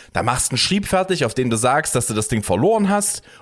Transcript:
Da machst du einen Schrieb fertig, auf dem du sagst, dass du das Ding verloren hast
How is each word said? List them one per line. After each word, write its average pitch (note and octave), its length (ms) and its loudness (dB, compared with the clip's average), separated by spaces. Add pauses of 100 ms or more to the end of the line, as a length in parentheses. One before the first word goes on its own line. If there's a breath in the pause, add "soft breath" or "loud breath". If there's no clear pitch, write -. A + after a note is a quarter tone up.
(120)
Da E2+ 120 -2
machst - 280 -2
du - 20 -6
einen B2 40 -2
Schrieb G3 280 0
fertig, F#3 380 0
auf A2+ 100 -2
dem B2+ 160 0
du A#2 60 0
sagst, B2+ 400 0
dass A#2+ 120 0
du A2+ 60 -2
das G#2+ 140 -2
Ding A2 160 -2
verloren F#3+ 460 2
hast G#3 340 0 (180 loud breath)